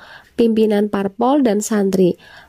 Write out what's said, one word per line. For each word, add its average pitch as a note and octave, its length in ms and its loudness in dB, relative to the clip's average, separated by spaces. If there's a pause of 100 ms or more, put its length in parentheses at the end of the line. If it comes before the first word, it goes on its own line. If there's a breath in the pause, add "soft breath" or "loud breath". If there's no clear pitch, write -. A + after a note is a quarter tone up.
(340 loud breath)
pimpinan G#3+ 560 0
parpol A#3 560 -2
dan G#3 160 0
santri. G3 560 0 (300 soft breath)